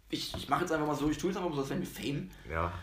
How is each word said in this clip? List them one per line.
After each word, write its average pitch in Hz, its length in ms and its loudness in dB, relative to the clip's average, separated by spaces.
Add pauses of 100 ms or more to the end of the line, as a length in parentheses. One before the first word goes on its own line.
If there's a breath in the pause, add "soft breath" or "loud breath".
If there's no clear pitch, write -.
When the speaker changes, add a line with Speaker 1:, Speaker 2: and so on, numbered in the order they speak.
Speaker 1:
ich, - 260 -4
ich - 120 -4
mach 143 140 4
jetzt 180 100 2
einfach 151 140 2
mal 147 100 2
so, 139 140 2
ich 147 80 2
tue 185 140 2
jetzt 190 60 -2
einfach 180 120 0
mal 147 60 -2
so, 139 60 2
als 135 100 -2
wären 170 100 0
wir - 60 -2
Fame. 143 420 -4 (200)
Speaker 2:
Ja, 85 220 2 (120)